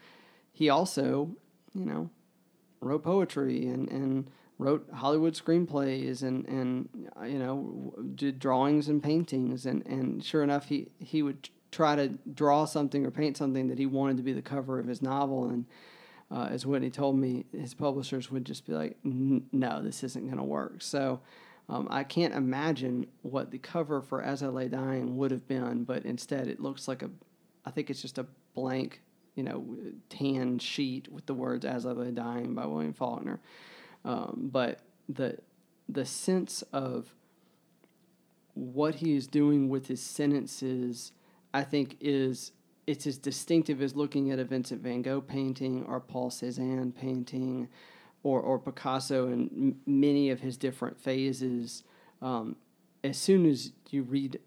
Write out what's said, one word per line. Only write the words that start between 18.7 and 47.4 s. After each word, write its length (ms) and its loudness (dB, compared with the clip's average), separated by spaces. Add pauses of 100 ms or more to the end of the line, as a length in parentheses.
like, 320 -2
"N-, 480 2
no, 280 2
this 220 -4
isn't 260 -6
gonna 140 -4
work." 400 -4
So, 380 0 (480)
um, 200 -2
I 140 -2
can't 320 2
imagine 720 0 (160)
what 300 -4
the 60 -8
cover 440 -2
for 180 -4
As 220 -2
I 60 -2
Lay 180 -2
Dying 520 -2
would 120 2
have 160 -4
been, 380 -2
but 200 -4
instead 440 -4
it 100 -6
looks 300 -6
like 160 -4
a, 60 -6 (540)
I 60 -8
think 200 -4
it's 120 -6
just 160 -10
a 80 -4 (280)
blank, 480 -2 (340)
you 80 -2
know, 200 -4 (440)
tan 500 0
sheet 540 -4
with 140 -16
the 80 -4
words 300 -4
As 220 -4
I 60 -2
Lay 180 -4
Dying 440 -4
by 120 -4
William 260 -2
Faulkner. 460 -4 (640)
Um, 480 -4
but 280 0 (280)
the, 300 -4 (500)
the 160 -2
sense 580 -2 (100)
of 420 -4 (1400)
what 420 0
he 180 2
is 140 0
doing 400 6
with 180 0
his 140 -4
sentences, 1120 -2 (420)
I 80 2
think, 380 0
is 500 0 (360)
it's 200 -2
as 120 -2
distinctive 640 2
as 140 -2
looking 340 0
at 80 0
a 60 2
Vincent 380 -2
van 200 -2
Gogh 180 0
painting 680 -2
or 140 -4
Paul 300 -4
Cézanne 640 -2
painting 720 -4 (540)